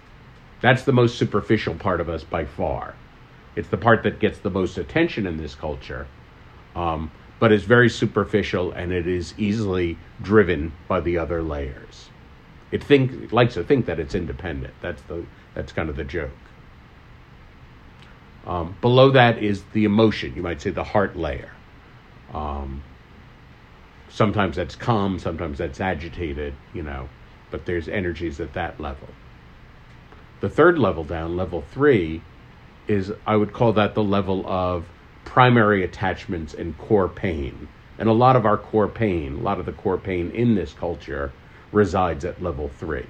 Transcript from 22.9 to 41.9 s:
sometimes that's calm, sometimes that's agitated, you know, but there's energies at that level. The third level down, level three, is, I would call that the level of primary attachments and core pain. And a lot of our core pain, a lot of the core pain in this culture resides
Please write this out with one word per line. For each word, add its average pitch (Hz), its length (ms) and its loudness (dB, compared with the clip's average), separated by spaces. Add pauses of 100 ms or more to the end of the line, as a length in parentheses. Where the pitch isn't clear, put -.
sometimes 101 460 0
that's 87 200 -6
calm, 98 440 0
sometimes 82 400 -6
that's 80 200 -6
agitated, 76 720 -6 (200)
you 87 80 -8
know, 69 260 -10 (440)
but 76 140 -10
there's 87 220 -4
energies 85 520 -4
at 78 140 -8
that 82 260 -8
level. 73 300 -12 (1300)
The 101 80 -2
third 170 300 6
level 87 240 0
down, 82 340 -6
level 87 340 -4
three, 95 500 2 (640)
is, 101 240 -2 (140)
I 107 100 2
would 104 180 2
call 117 200 4
that 101 200 2
the 107 100 0
level 98 440 0
of 90 380 -2 (380)
primary 113 600 6
attachments 87 720 -6
and 85 240 -8
core 98 320 2
pain. 73 580 -6 (320)
And 104 100 2
a 113 40 6
lot 123 220 6
of 113 100 2
our 104 120 4
core 104 300 0
pain, 82 480 -2
a 78 60 -6
lot 92 180 -2
of 87 60 -6
the 87 80 -8
core 92 240 -2
pain 87 340 -4
in 117 240 2
this 82 180 -2
culture 71 580 -8 (400)
resides 90 520 2